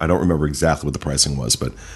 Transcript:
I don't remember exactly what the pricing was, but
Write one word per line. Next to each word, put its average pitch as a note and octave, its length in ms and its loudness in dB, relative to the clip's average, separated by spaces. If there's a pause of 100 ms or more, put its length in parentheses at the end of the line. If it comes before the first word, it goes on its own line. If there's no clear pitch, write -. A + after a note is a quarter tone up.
I D#2+ 60 0
don't F2 140 4
remember D#2+ 260 2
exactly D2 400 0
what C#2+ 80 -2
the - 40 -6
pricing C#2+ 380 0
was, A#1+ 200 0
but B1+ 160 -4 (240)